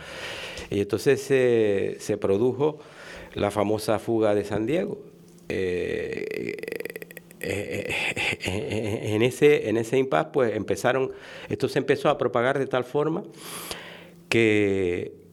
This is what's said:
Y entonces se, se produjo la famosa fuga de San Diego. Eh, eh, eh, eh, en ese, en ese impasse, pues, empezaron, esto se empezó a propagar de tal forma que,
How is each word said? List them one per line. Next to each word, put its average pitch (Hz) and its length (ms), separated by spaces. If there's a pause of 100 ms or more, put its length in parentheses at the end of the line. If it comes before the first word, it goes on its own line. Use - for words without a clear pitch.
(720)
Y 101 100
entonces 113 400
se, 110 800
se 104 160
produjo 120 640 (560)
la 101 160
famosa 104 480
fuga 110 360
de 104 100
San 107 220
Diego. 185 320 (500)
Eh, 82 1080 (840)
eh, - 480
eh, - 60 (520)
eh, 107 680
en 110 80
ese, 135 460
en 107 80
ese 117 200
impasse, 135 360
pues, 117 240
empezaron, 127 560 (360)
esto 135 200
se 151 100
empezó 139 300
a 143 100
propagar 127 400
de 135 80
tal 123 180
forma 156 380 (1080)
que, 101 840 (200)